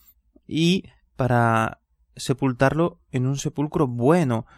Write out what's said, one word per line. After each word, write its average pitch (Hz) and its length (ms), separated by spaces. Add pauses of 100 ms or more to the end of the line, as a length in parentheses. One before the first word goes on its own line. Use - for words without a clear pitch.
(460)
y 170 380 (320)
para 117 640 (380)
sepultarlo 139 840 (100)
en 127 140
un 139 120
sepulcro 151 500
bueno, 123 580 (120)